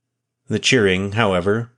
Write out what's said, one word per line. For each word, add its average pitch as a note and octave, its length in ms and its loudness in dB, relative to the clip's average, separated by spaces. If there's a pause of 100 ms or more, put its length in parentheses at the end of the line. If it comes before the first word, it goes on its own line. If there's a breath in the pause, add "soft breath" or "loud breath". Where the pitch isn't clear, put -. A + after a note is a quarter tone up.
(480)
The A2 120 -4
cheering, G2 540 0
however, G#2 640 0